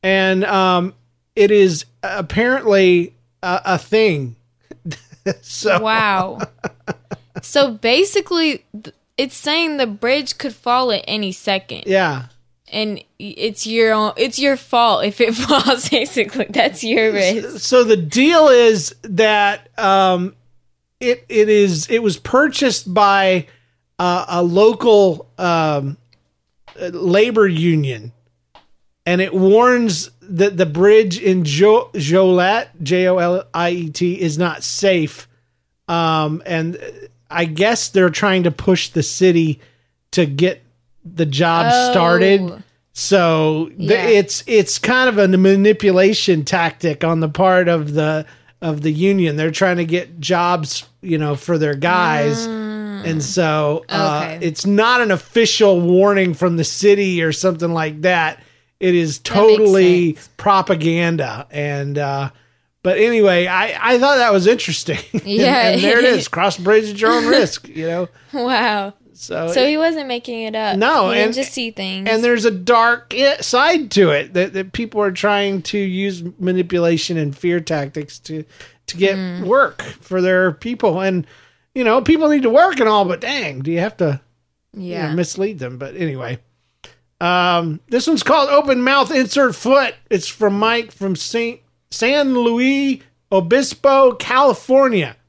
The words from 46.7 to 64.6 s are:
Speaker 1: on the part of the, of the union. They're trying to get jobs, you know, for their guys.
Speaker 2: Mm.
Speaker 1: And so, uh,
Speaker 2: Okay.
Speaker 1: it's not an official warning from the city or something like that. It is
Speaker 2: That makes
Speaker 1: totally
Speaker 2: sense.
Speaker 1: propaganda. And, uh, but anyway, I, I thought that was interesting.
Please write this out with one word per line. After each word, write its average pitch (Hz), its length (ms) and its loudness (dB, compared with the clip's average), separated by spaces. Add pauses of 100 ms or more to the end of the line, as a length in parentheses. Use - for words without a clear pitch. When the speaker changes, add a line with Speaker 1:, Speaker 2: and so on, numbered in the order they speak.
Speaker 1:
on 165 160 0
the 160 100 -2
part 185 380 2
of 151 260 -2
the, 156 320 -2 (360)
of 156 200 -6
the 156 120 -2
union. 175 420 0
They're 156 160 -2
trying 180 260 0
to 175 80 -2
get 170 360 -6
jobs, 175 640 -2 (160)
you 170 160 -4
know, 147 180 -2
for 165 220 -4
their 151 180 -2
guys. 175 720 0
Speaker 2:
Mm. - 580 -10
Speaker 1:
And 160 180 -4
so, 156 680 -2
uh, 156 320 -2 (140)
Speaker 2:
Okay. 170 100 -8
Speaker 1:
it's 160 200 -6
not 220 360 2
an 226 100 0
official 202 720 2
warning 185 540 2
from 175 220 0
the 160 60 0
city 190 600 0
or 160 100 0
something 170 400 -2
like 156 300 -6
that. 170 380 0 (380)
It 185 160 0
is 160 240 -2
Speaker 2:
That - 160 -8
makes 214 220 6
Speaker 1:
totally 180 580 4
Speaker 2:
sense. - 220 -20
Speaker 1:
propaganda. 165 1120 -2
And, 143 460 -6
uh, 139 320 -6 (540)
but 185 140 0
anyway, 202 480 4
I, 202 480 0
I 240 60 4
thought 277 180 4
that 240 160 4
was 190 140 2
interesting. 180 580 -2